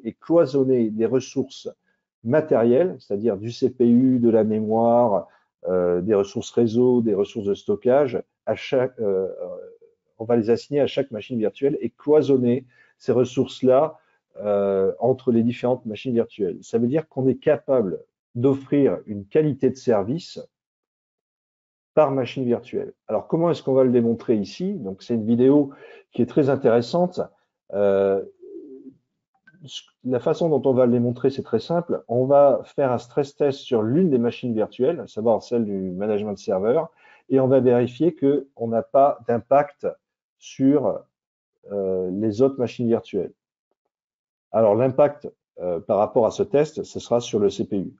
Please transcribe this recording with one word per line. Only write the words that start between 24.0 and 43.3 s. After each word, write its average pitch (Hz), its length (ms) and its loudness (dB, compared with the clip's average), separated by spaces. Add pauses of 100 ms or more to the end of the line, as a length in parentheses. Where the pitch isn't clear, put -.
ici ? 175 380 -6
Donc, 95 280 -12
c'est 120 120 -6
une 110 120 -4
vidéo 135 460 4 (400)
qui - 100 0
est 117 40 0
très 135 220 0
intéressante. 131 720 0 (540)
Euh, 98 500 2 (1800)
la 127 160 -2
façon 165 280 0
dont 139 160 0
on 135 100 2
va 127 120 4
le 120 60 2
démontrer, 123 380 0
c'est 135 120 -6
très - 180 -2
simple. - 460 -4
On 123 180 0
va 143 400 4
faire 135 280 -2
un 117 60 0
stress 139 360 -6
test 135 240 0
sur 113 240 -2
l'une 151 280 2
des 131 80 2
machines 120 360 -2
virtuelles, 120 460 -2
à 101 80 -12
savoir 107 340 0
celle 120 220 -2
du 95 260 -6
management 104 480 -4
server, 110 440 0 (480)
et 135 100 2
on 131 80 2
va 135 100 4
vérifier 123 560 0
qu'on 139 540 -2
n'a 113 160 -2
pas 139 420 2
d'impact 120 600 0 (500)
sur, 131 640 0 (720)
euh, 95 400 -4
les 104 280 -2
autres 135 180 2
machines 120 280 -4
virtuelles. 113 460 -2 (1200)